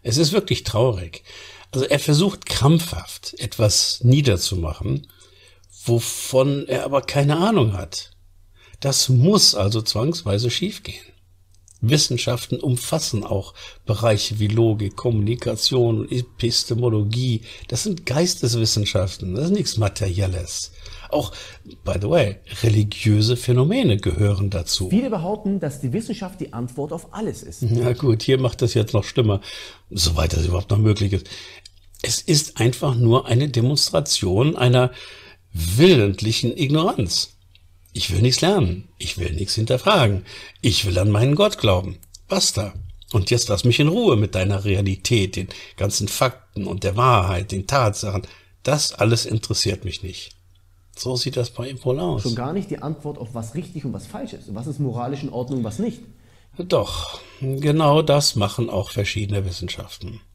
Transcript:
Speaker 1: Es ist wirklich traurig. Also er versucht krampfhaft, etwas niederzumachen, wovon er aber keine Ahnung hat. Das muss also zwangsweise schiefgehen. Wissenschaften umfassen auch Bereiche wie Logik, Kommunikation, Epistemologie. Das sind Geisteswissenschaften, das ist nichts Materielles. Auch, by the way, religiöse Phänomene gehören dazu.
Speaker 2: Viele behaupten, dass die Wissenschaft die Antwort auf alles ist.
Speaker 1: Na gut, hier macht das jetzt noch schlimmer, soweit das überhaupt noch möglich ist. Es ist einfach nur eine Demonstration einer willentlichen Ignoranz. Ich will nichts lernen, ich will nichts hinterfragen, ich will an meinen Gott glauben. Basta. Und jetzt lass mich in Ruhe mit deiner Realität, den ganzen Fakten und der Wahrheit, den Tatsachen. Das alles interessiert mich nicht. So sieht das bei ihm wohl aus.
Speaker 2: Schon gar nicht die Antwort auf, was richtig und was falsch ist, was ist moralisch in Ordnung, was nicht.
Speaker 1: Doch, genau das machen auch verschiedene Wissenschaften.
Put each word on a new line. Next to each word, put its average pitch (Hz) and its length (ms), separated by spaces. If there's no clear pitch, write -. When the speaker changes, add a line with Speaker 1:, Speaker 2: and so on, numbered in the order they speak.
Speaker 1:
Es 117 160
ist 156 140
wirklich 196 320
traurig. 107 600
Also 135 140
er 143 140
versucht 160 460
krampfhaft, - 920
etwas - 640
niederzumachen, 113 1040
wovon 131 840
er - 180
aber 135 160
keine 143 360
Ahnung 170 360
hat. - 380
Das - 300
muss 147 460
also 104 260
zwangsweise 117 680
schiefgehen. - 640
Wissenschaften 123 800
umfassen 123 600
auch - 300
Bereiche 107 540
wie 107 80
Logik, 107 480
Kommunikation, 117 1120
Epistemologie. 117 1300
Das - 160
sind 202 220
Geisteswissenschaften, 113 1300
das 139 100
ist 180 60
nichts 202 260
Materielles. 92 920
Auch, 143 240
by - 180
the 113 80
way, 127 280
religiöse 107 720
Phänomene 127 640
gehören 101 520
dazu. 92 400
Speaker 2:
Viele 233 200
behaupten, 196 500
dass 147 220
die 123 120
Wissenschaft 196 460
die - 140
Antwort 127 400
auf - 200
alles 196 300
ist. - 200
Speaker 1:
Na 117 300
gut, 117 300
hier 131 160
macht 127 220
das 120 120
jetzt 110 200
noch 104 100
schlimmer, 110 380
soweit 82 420
das 80 120
überhaupt 90 260
noch 107 80
möglich 101 340
ist. - 160
Es - 200
ist - 380
einfach 127 360
nur 120 320
eine 135 220
Demonstration 120 1080
einer 123 360
willentlichen 107 1040
Ignoranz. 147 760
Ich - 160
will 92 120
nichts 127 180
lernen, 143 460
ich - 220
will 85 140
nichts 95 200
hinterfragen, 120 720
ich - 240
will 92 120
an 101 140
meinen 127 240
Gott 202 240
glauben. 92 400
Basta. 104 460
Und 98 180
jetzt 120 200
lass 98 140
mich 120 160
in 147 80
Ruhe 180 300
mit 104 160
deiner 95 320
Realität, 98 680
den 92 120
ganzen 98 300
Fakten - 580
und 92 180
der 95 140
Wahrheit, 98 540
den 95 160
Tatsachen. 104 560
Das 147 300
alles 113 340
interessiert 101 580
mich 87 160
nicht. - 300
So 127 200
sieht 127 220
das 120 140
bei 123 180
ihm 131 160
wohl 131 140
aus. 151 240
Speaker 2:
Schon 120 100
gar 123 200
nicht 196 180
die - 80
Antwort 147 400
auf, 110 160
was 110 180
richtig 147 320
und 120 80
was 95 140
falsch - 260
ist, - 220
was 120 100
ist 143 140
moralisch 131 420
in 147 80
Ordnung, 127 340
was 107 140
nicht. 226 220
Speaker 1:
Doch, 180 640
genau 147 600
das 143 340
machen 113 360
auch 95 180
verschiedene 101 560
Wissenschaften. 92 760